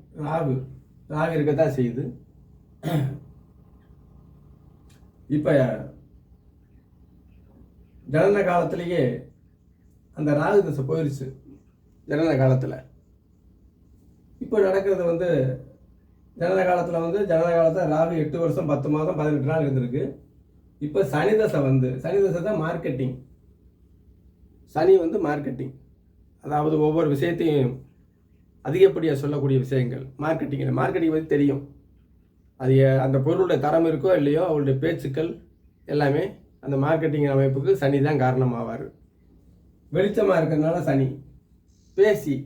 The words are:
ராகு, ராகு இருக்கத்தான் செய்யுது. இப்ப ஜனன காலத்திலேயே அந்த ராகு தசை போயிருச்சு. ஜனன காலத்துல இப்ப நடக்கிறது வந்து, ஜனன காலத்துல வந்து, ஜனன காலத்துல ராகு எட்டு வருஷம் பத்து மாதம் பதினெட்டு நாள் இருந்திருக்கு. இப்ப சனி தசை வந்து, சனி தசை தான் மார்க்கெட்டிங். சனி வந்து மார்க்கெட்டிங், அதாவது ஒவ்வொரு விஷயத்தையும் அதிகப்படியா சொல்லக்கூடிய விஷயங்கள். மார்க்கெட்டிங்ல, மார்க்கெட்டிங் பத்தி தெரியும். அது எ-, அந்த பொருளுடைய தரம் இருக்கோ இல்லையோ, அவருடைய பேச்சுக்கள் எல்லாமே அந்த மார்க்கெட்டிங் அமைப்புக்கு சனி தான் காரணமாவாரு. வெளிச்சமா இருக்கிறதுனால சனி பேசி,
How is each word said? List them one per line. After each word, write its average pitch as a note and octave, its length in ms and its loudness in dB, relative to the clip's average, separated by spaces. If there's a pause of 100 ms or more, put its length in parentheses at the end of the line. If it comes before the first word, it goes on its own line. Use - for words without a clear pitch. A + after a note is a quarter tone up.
(160)
ராகு, D3+ 380 -2 (540)
ராகு D#3+ 260 -4
இருக்கத்தான் D3 400 0
செய்யுது. A#2+ 280 -2 (3250)
இப்ப D3 180 -2 (2500)
ஜனன F#3+ 360 2
காலத்திலேயே E3+ 580 0 (1160)
அந்த D3 160 -2
ராகு F3+ 280 2
தசை C#3 220 -4
போயிருச்சு. C#3+ 420 -4 (840)
ஜனன D3+ 300 0
காலத்துல C3 380 2 (1700)
இப்ப G#3+ 180 -2
நடக்கிறது F#3+ 440 2
வந்து, E3+ 260 0 (1080)
ஜனன F#3 240 0
காலத்துல F3 380 0
வந்து, E3 260 -2
ஜனன E3+ 240 2
காலத்துல E3 400 2
ராகு E3 280 0
எட்டு D3+ 220 -2
வருஷம் D#3+ 320 -2
பத்து C#3 180 -2
மாதம் D3+ 300 -2
பதினெட்டு D3 320 -2
நாள் D#3+ 140 0
இருந்திருக்கு. B2+ 380 -2 (800)
இப்ப D3+ 240 0
சனி E3+ 300 0
தசை G3+ 260 0
வந்து, C3 280 2 (100)
சனி F#3+ 200 -2
தசை F3 220 0
தான் F#3+ 200 -4
மார்க்கெட்டிங். D3 540 -4 (1600)
சனி F#3 220 6
வந்து E3+ 220 0
மார்க்கெட்டிங், C#3 540 -4 (680)
அதாவது D3 360 0
ஒவ்வொரு D#3 300 2
விஷயத்தையும் D3 640 0 (920)
அதிகப்படியா E3 500 2
சொல்லக்கூடிய C3+ 440 -2
விஷயங்கள். B2+ 440 -2 (160)
மார்க்கெட்டிங்ல, C#3 540 -4
மார்க்கெட்டிங் D#3+ 420 -2
பத்தி D#3+ 120 -4
தெரியும். C#3+ 340 0 (1000)
அது C3 180 2
எ-, C3+ 240 6
அந்த C3+ 180 0
பொருளுடைய E3+ 420 2
தரம் D#3+ 280 2
இருக்கோ D#3+ 260 0
இல்லையோ, D3 280 2
அவருடைய C#3+ 360 0
பேச்சுக்கள் D#3 500 -4 (580)
எல்லாமே D3 360 0 (380)
அந்த C#3+ 160 -4
மார்க்கெட்டிங் D3 500 0
அமைப்புக்கு C3+ 480 2
சனி C#3+ 260 0
தான் C#3+ 220 2
காரணமாவாரு. B2 640 -2 (1040)
வெளிச்சமா G3 440 2
இருக்கிறதுனால D#3+ 460 0
சனி C3+ 260 0 (920)
பேசி, G3 360 2 (120)